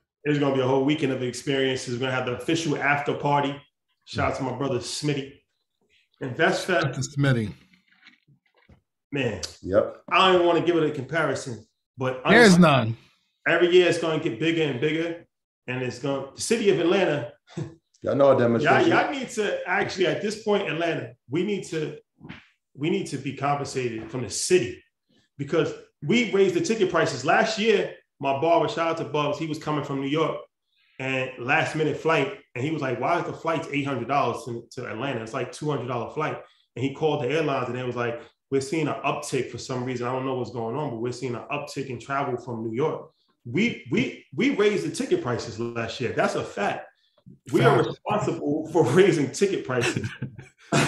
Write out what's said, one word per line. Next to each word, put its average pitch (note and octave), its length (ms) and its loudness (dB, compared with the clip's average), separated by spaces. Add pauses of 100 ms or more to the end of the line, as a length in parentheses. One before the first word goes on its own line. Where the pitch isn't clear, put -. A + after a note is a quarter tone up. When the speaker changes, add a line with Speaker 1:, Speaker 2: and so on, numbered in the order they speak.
(260)
Speaker 1:
There's D3 140 2
gonna C#3 160 2
be C3 40 2
a B2+ 80 2
whole C3+ 160 2
weekend D3 300 0
of B2 100 -4
experiences. C3 680 -2
We're A#2+ 80 -4
gonna C3 100 -2
have B2+ 140 -2
the B2 80 -2
official D3+ 440 -2
after C#3+ 360 0
party. C#3+ 420 0 (480)
Shout C3+ 300 -2
out - 60 -6
to C3+ 40 -4
my C3 140 -4
brother B2+ 220 -2
Smitty. C#3 560 -4 (840)
Invest C#3+ 460 0
Fest. F3+ 160 0
Speaker 2:
Shout C#3 80 -2
out C3 60 -6
to C3+ 40 -4
Smitty. B2+ 540 0 (1600)
Speaker 1:
Man. A#2 260 -2 (220)
Speaker 3:
Yep. F#2 400 0 (100)
Speaker 1:
I E3+ 140 4
don't F#3 100 6
even F3 120 4
wanna E3 180 4
give E3+ 100 4
it D#3+ 80 4
a D3 80 0
comparison, C3+ 760 -4 (320)
but C3 300 -4
Speaker 2:
There's G3+ 280 8
Speaker 1:
honestly, F3 60 8
Speaker 2:
none. B2 360 6 (500)
Speaker 1:
every E3+ 220 4
year F3+ 180 8
it's D#3+ 120 2
gonna D#3+ 220 0
get D3 160 -4
bigger D#3+ 260 0
and B2+ 180 -2
bigger. E3 440 -2 (400)
And B2+ 160 -6
it's B2 180 -6
gonna, C#3 360 -4
the - 60 -14
city A3 300 2
of D#3 80 4
Atlanta. E3 520 2 (120)
<laughs> - 580 -14
Speaker 3:
Y'all A2 140 0
know C#3 200 6
a - 20 4
demonstration. B2 520 4
Speaker 1:
Y'all, A#3+ 140 4
y'all - 80 -2
need C4 180 -6
to F#3 360 -2
actually, F#3 420 0
at D3 140 0
this G#3 220 -6
point, G3+ 240 2
Atlanta, D#3 460 -4 (160)
we E3+ 140 0
need G3+ 240 -2
to, - 320 -6 (760)
we C#3 140 -2
need F#3 180 0
to C#3 100 -6
be B2 160 -8
compensated C3 760 -4
from B2+ 120 -6
the G2+ 60 -8
city - 540 0 (540)
because C#3+ 340 0 (300)
we G3+ 300 2
raised F#3+ 240 4
the E3+ 60 2
ticket G3+ 280 2
prices. C#3 360 0
Last G3 340 2
year, G3+ 340 2 (280)
my C3+ 200 0
barber, D#3+ 280 4
shout E3 220 -2
out E3 60 -4
to D#3 60 -6
Bubs, C#3+ 340 -2
he D#3+ 100 -6
was D3 140 -6
coming D3 220 -4
from C3+ 180 -6
New C#3 60 -4
York D3+ 300 0 (600)
and C3 400 -4
last D3 380 0
minute D3+ 220 0
flight. D#3 420 0 (160)
And A#2+ 80 -4
he D#3 80 -2
was D3 100 -2
like, B2 200 -2
"Why E3 180 0
is - 60 -4
the - 80 -6
flight's E3 380 -4
eight C#3 140 -2
hundred B2 220 -4
dollars C3 380 0
to, A#2 260 -8
to A#2 180 -10
Atlanta? A#2 320 -4
It's A2 120 -10
like B2 180 -4
two D3+ 180 -6
hundred B2 200 -2
dollar A#2+ 240 -4
flight." D3+ 260 -4 (380)
And A#2 80 -2
he C#3 100 -4
called D3+ 280 0
the A#2+ 40 -2
airlines C#3 400 0
and B2 100 -4
they B2+ 60 -6
was B2 140 -4
like, A#2 240 -4 (280)
"We're C3+ 120 2
seeing D3+ 260 -2
an - 80 -2 (100)
uptick C#3+ 460 -2
for A#2+ 60 -10
some B2 260 -6
reason. B2 240 -4
I B2+ 60 -2
don't C3 120 -4
know C3 100 -2
what's A#2 160 -4
going A#2 260 -4
on, D3+ 120 -4
but A2+ 120 -6
we're B2 100 -2
seeing A#2+ 240 -6
an - 160 -8
uptick - 380 -6
in A#2 100 -8
travel C#3 380 -2
from A2+ 260 -8
New A2+ 100 -6
York." - 380 -2 (340)
We, F#3 440 -2
we, - 360 -2 (100)
we B3 200 2
raised G3+ 300 2
the D3+ 60 -4
ticket - 320 -2
prices A2 360 -4
last A#2 400 -6
year. A2 120 -2
That's E3+ 240 0
a C3+ 80 -2
fact. - 420 -4 (640)
We D#3+ 120 4
are G3+ 140 6
Speaker 2:
Fact. D#3 100 2
Speaker 1:
responsible - 840 -4
for D#3+ 200 4
raising D#3 400 4
ticket F#3+ 340 0
prices. - 480 -2
<laughs> - 40 -14 (680)